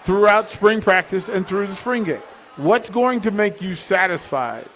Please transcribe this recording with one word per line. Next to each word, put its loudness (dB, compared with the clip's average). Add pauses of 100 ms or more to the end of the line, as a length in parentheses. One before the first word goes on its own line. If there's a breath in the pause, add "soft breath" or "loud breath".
throughout 4
spring 2
practice 0
and -2
through -2
the -10
spring -4
game? -4 (340)
What's 0
going 0
to 0
make -2
you -6
satisfied -2 (100)